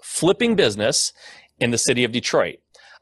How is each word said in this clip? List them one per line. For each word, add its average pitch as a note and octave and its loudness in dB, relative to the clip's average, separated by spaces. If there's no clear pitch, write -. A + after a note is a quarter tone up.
flipping A3+ 0
business A#2 0
in A#2+ 0
the A#2 0
city B2 0
of A#2 0
Detroit. A#2+ -2